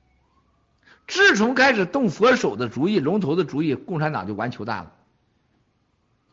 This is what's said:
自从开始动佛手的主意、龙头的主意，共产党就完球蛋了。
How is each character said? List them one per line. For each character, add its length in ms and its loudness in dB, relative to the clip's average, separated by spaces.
自 280 4
从 200 2
开 180 6
始 140 0
动 220 0
佛 260 4
手 200 -2
的 140 -4
主 180 -2
意、 120 0
龙 200 0
头 160 -2
的 80 0
主 200 -4
意， 100 0
共 260 -6
产 140 -2
党 140 -6
就 80 -8
完 160 -4
球 140 -12
蛋 180 -8
了。 80 -20